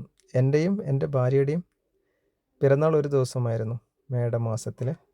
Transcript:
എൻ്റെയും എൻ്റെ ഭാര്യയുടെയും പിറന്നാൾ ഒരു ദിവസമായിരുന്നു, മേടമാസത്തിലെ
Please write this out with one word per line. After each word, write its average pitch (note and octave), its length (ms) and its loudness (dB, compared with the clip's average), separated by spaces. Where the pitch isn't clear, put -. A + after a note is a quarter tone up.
എൻ്റെയും D3+ 360 2
എൻ്റെ C#3+ 240 0
ഭാര്യയുടെയും C#3 460 2
പിറന്നാൾ D3+ 380 4
ഒരു C#3+ 160 -2
ദിവസമായിരുന്നു, A#2 640 -2
മേടമാസത്തിലെ A#2 800 -4